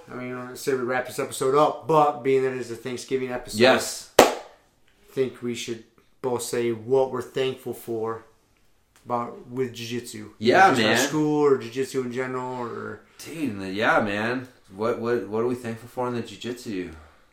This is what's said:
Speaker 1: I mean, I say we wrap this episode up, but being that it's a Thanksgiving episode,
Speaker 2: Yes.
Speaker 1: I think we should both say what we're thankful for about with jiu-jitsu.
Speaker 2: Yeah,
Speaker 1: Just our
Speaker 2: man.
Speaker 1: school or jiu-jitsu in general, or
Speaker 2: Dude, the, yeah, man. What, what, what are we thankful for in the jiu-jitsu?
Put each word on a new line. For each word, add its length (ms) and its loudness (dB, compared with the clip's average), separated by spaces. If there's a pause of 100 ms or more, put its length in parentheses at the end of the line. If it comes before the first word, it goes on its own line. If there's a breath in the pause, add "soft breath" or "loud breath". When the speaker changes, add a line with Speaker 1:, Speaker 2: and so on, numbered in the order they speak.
(100)
Speaker 1:
I 40 -12
mean, 200 -8
I 200 -10
say 200 -2
we 60 0
wrap 260 -2
this 120 -8
episode 380 0
up, 320 4
but 340 4
being 220 4
that 100 0
it's 160 -8
a 60 -6
Thanksgiving 540 -6
episode, 300 -6
Speaker 2:
Yes. 460 4 (120)
Speaker 1:
I 960 0
think 300 -2
we 140 -4
should 260 -8 (400)
both 200 -2
say 280 0
what 400 2
we're 100 -4
thankful 540 -4
for 500 -6 (800)
about 440 -6
with 260 -4
jiu-jitsu. 640 -8
Speaker 2:
Yeah, 320 6
Speaker 1:
Just 120 4
our 40 4
Speaker 2:
man. 120 4 (100)
Speaker 1:
school 360 4
or 140 8
jiu-jitsu 440 -4
in 100 -6
general, 520 -4
or 360 -8 (180)
Speaker 2:
Dude, 420 -6
the, 100 -6
yeah, 300 2
man. 460 -2 (300)
What, 240 -2
what, 260 0
what 160 -2
are 60 0
we 80 -2
thankful 320 -10
for 180 -6
in 80 -4
the 80 -4
jiu-jitsu? 720 -8 (400 soft breath)